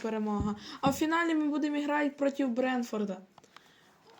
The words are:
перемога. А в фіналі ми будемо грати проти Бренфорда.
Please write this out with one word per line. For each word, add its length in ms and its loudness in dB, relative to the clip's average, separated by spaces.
перемога. 540 -2
А 100 4
в 40 2
фіналі 400 2
ми 140 2
будемо 340 0
грати 280 2
проти 360 0
Бренфорда. 760 0